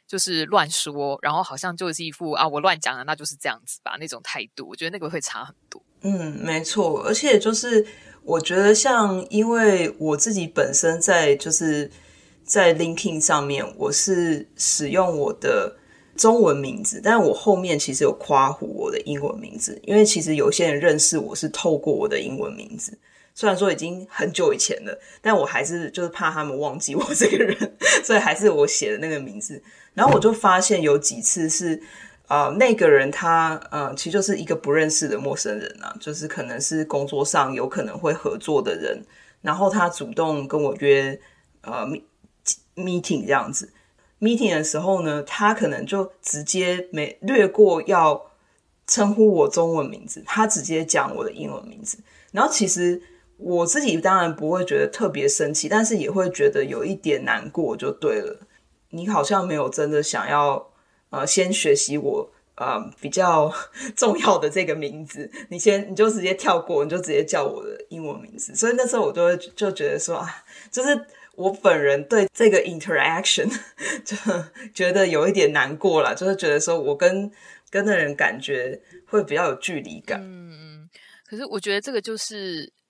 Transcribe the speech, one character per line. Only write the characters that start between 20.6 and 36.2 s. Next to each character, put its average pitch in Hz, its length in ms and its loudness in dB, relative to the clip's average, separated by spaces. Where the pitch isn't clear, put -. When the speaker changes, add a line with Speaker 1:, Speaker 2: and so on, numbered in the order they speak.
Speaker 2:
人 147 140 2
认 156 180 4
识 156 220 2
我 - 160 -8
是 - 140 -6
透 156 280 0
过 147 160 0
我 143 140 0
的 139 120 -2
英 123 200 -8
文 71 120 -4
名 - 240 -16
字， - 220 -12
虽 220 120 0
然 190 80 2
说 190 160 2
已 156 40 0
经 175 340 -10
很 - 240 -4
久 160 180 2
以 135 60 0
前 - 260 -2
了， 101 160 -12
但 214 160 4
我 139 80 2
还 135 180 -2
是 165 280 -6
就 180 100 -8
是 175 80 -4
怕 165 220 -4
他 151 120 -4
们 139 140 -6
忘 143 220 -4
记 - 160 -6
我 262 180 -4
这 - 160 4
个 190 80 0
人， - 400 0
<laughs> - 260 4
所 226 120 2
以 202 40 6
还 - 140 0
是 202 160 4
我 147 160 4
写 143 260 -2
的 107 60 -4
那 156 100 -6
个 156 120 -4
名 110 200 -12
字。 - 220 -12
然 208 120 2
后 285 80 6
我 - 60 6
就 220 140 4
发 190 260 4
现 190 220 2
有 147 160 4
几 127 240 -2
次 160 280 0
是， 160 320 -2
呃， 143 220 2
那 240 160 6
个 185 140 4
人 139 220 6
他， 165 440 2
呃， 139 240 -4
其 - 100 -8
实 165 60 -8
就 196 100 2
是 196 160 0
一 - 60 -6
个 156 120 -2
不 - 160 -2
认 156 180 4
识 156 180 0
的 110 100 -2
陌 139 200 -4
生 107 200 -4
人 - 260 -12
啊， - 180 -12
就 151 120 -10
是 151 140 -10